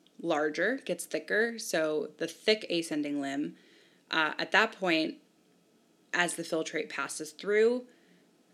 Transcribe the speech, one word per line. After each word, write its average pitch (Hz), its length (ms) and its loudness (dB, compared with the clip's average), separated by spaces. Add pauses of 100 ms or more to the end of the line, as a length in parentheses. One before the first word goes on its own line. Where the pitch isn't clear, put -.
(220)
larger, 165 640 0
gets 180 220 -6
thicker. 214 520 -2
So 156 600 -2
the 165 100 -4
thick 214 420 0
ascending 151 520 -2
limb, 139 340 -4 (560)
uh, 156 260 2
at 165 140 -4
that 214 220 6
point, 165 460 0 (960)
as 175 200 2
the 165 100 -6
filtrate 165 460 -4
passes 139 420 -8
through, 226 540 4 (680)